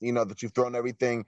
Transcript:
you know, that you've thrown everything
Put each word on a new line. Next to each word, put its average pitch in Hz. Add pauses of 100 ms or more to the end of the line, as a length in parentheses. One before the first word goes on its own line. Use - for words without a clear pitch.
you 120
know, 120
that -
you've 117
thrown 123
everything 120